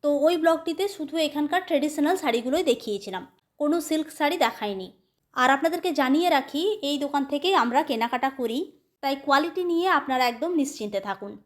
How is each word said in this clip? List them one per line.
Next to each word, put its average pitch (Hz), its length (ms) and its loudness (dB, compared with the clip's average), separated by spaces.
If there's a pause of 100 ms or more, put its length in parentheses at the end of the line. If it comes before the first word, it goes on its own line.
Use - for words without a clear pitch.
তো 294 60 2 (160)
ওই 349 120 6
ব্লগটিতে 320 460 0 (120)
শুধু 302 200 -8 (120)
এখানকার 302 400 0
ট্র্যাডিশনাল 302 500 2
শাড়িগুলোই 262 540 0
দেখিয়েছিলাম। 202 520 -4 (380)
কোনো 302 200 2
সিল্ক 311 280 -2
শাড়ি 311 280 -2
দেখাইনি। 214 540 -2 (420)
আর 254 160 4
আপনাদেরকে 330 440 2
জানিয়ে 285 360 2
রাখি, 320 520 0
এই 285 160 -2
দোকান 285 280 -2
থেকেই 285 280 0
আমরা 254 300 2
কেনাকাটা 247 460 -2
করি, 254 420 -4 (300)
তাই 277 140 -2
কোয়ালিটি 294 480 0
নিয়ে 349 260 0
আপনারা 262 380 2
একদম 240 260 -2
নিশ্চিন্তে 220 460 -2
থাকুন। 202 460 -10